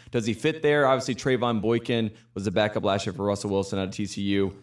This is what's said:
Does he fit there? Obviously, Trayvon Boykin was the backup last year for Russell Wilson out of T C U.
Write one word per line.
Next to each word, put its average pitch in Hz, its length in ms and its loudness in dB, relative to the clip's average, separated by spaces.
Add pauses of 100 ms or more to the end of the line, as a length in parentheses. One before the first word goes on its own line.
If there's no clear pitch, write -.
(100)
Does 117 160 -2
he 113 80 0
fit 156 280 -2
there? 147 240 4
Obviously, 131 280 2
Trayvon 120 480 0
Boykin 113 480 0 (240)
was 98 100 -6
the 104 60 0
backup 107 340 0
last 101 220 0
year 98 60 -2
for 98 120 -4
Russell 101 260 -2
Wilson 98 280 0
out 95 100 -2
of - 60 -8
T 104 120 -4
C 101 160 -10
U. 98 300 0 (100)